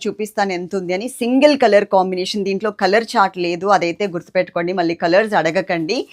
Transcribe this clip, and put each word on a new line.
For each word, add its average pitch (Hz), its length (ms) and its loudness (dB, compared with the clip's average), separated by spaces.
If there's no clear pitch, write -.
చూపిస్తాను 202 460 -4
ఎంత 180 220 -6
ఉంది 180 180 -4
అని. 208 140 -4
సింగిల్ 269 520 2
కలర్ 208 260 4
కాంబినేషన్, 185 580 0
దీంట్లో 196 280 -2
కలర్ 202 320 0
చార్ట్ 196 340 0
లేదు, 175 300 -2
అదైతే 175 400 0
గుర్తుపెట్టుకోండి. 175 680 -4
మళ్ళీ 170 220 -2
కలర్స్ 190 380 2
అడగకండి. 175 800 -2